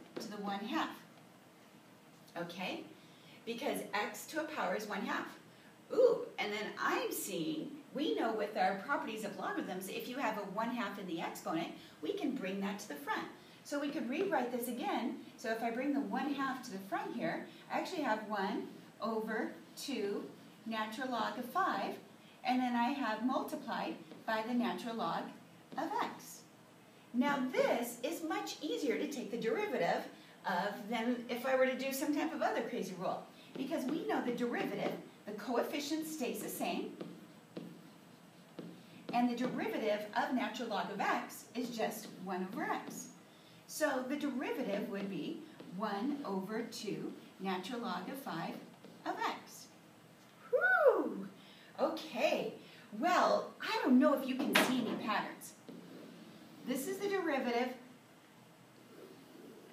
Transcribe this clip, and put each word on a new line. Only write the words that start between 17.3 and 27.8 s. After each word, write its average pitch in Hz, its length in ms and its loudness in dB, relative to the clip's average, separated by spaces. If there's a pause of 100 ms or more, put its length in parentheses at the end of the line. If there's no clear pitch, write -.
I - 60 2
actually 320 260 0
have 220 160 4 (100)
one 214 380 0 (340)
over 220 500 0 (240)
two 214 480 0 (420)
natural 220 460 -2
log 214 260 0
of 240 80 -4
five, 349 500 2 (500)
and 254 140 4
then 247 160 2
I 240 160 4
have 226 340 0
multiplied 269 720 0 (300)
by 220 220 2
the 247 60 0
natural 233 420 2
log 185 280 0 (540)
of 330 120 0 (120)
x. - 400 -4 (720)
Now 262 380 4
this 381 500 4